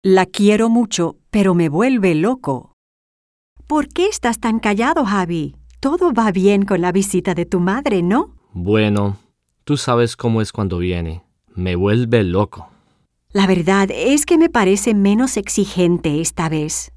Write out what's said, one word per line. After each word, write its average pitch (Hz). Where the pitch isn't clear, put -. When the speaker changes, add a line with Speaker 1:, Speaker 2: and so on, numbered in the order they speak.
Speaker 1:
La 185
quiero 214
mucho, 220
pero 190
me 170
vuelve 196
loco. 156
¿Por 302
qué 359
estás 359
tan 226
callado, 240
Javi? 175
Todo 330
va 220
bien 196
con 196
la 175
visita 190
de 170
tu 180
madre, 202
¿no? 208
Speaker 2:
Bueno, 101
tú 147
sabes 120
cómo 113
es -
cuando 92
viene. 87
Me 92
vuelve 110
loco. 95
Speaker 1:
La 196
verdad 190
es 254
que 339
me 330
parece 208
menos 208
exigente 175
esta 160
vez. 156